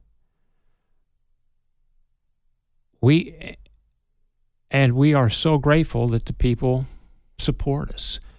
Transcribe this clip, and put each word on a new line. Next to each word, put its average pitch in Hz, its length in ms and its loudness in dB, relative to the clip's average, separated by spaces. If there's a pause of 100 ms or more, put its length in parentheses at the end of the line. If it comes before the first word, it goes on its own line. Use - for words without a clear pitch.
(3000)
we, - 560 0 (1120)
and 135 240 2
we 143 200 4
are 127 160 2
so 156 280 0
grateful 143 500 0
that 117 180 -2
the - 60 -6
people 127 540 0 (520)
support - 540 -4
us. - 280 -12 (180)